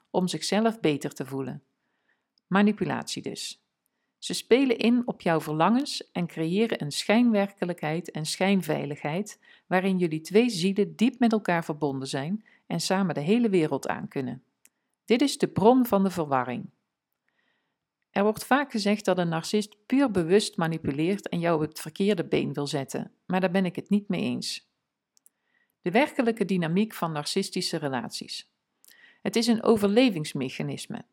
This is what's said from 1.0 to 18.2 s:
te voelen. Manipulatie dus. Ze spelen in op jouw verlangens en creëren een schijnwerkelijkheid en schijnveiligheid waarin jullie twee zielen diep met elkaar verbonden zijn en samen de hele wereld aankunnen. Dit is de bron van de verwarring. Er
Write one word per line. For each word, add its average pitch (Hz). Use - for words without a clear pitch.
te 139
voelen. 135
Manipulatie 190
dus. -
Ze -
spelen 254
in 240
op -
jouw 160
verlangens 170
en 175
creëren 190
een 147
schijnwerkelijkheid 196
en 156
schijnveiligheid 156
waarin 185
jullie 160
twee 220
zielen 190
diep 226
met 233
elkaar 180
verbonden 143
zijn 151
en 170
samen 185
de 147
hele 220
wereld 151
aankunnen. 127
Dit 233
is 285
de 190
bron 240
van 196
de 190
verwarring. 139
Er 196